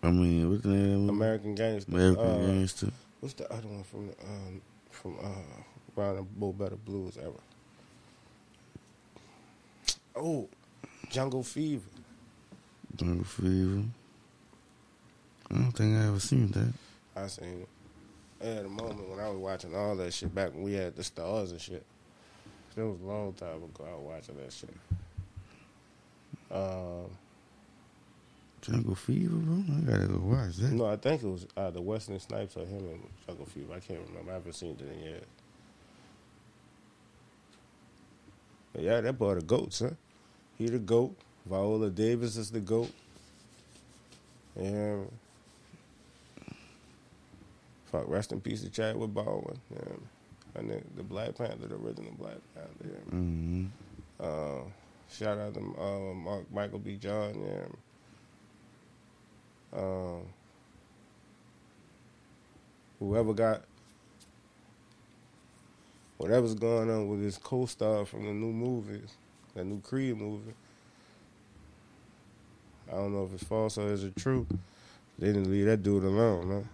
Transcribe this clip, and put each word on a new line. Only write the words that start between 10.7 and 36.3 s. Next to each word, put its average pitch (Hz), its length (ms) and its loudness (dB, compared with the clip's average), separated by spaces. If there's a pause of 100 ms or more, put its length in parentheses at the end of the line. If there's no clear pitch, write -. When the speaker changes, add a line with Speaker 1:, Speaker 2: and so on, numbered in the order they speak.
Speaker 2:
Jungle 131 340 0
Fever. 147 400 0 (1120)
Speaker 1:
Jungle 87 280 2
Fever. 92 600 4 (1700)
I 98 40 0
don't 123 180 6
think 107 240 6
I 107 120 6
ever 101 120 4
seen 123 280 6
that. 104 240 4 (440)
Speaker 2:
I 98 120 -4
seen 90 340 -10
it. 95 60 -14 (760)
At 110 200 -2
the 98 40 -6
moment 101 400 -6
when 95 120 -8
I 107 80 -2
was 98 100 -4
watching 92 380 -4
all 104 200 2
that 90 180 -2
shit 90 200 -4
back 95 200 0
when 82 80 -6
we 101 100 0
had 92 240 -2
the 90 80 -8
stars 92 480 -4
and 85 80 -10
shit. 87 240 -12 (920)
That 110 120 -2
was 95 140 -4
a 92 40 -12
long 101 300 -4
time 82 280 -8
ago 76 240 -14
I 87 100 -10
was 71 80 -10
watching 73 320 -12
that 65 160 -12
shit. - 220 -14 (1800)
Um, 92 600 -4 (1500)
Speaker 1:
Jungle 110 320 2
Fever, 170 420 2
bro? 165 280 2 (120)
I 151 40 2 (180)
gotta 95 100 4
go 95 100 2
watch 98 380 2
that. 107 160 2
Speaker 2:
No, 113 140 4
I 104 100 2
think 135 260 2
it 110 60 -2
was 90 180 -4 (100)
either 90 240 -2
Wesley 98 380 -4
Snipes 104 380 -6
or 82 100 -6
him 98 120 -6 (100)
in 82 140 -10 (240)
Jungle 73 200 -10
Fever. 80 280 -12
I 90 60 -10
can't 87 280 -10
remember. 85 220 -12
I 92 40 -6
haven't 87 200 -10
seen 82 240 -8
it - 20 -14 (120)
in 80 80 -12
years. 80 240 -10 (3500)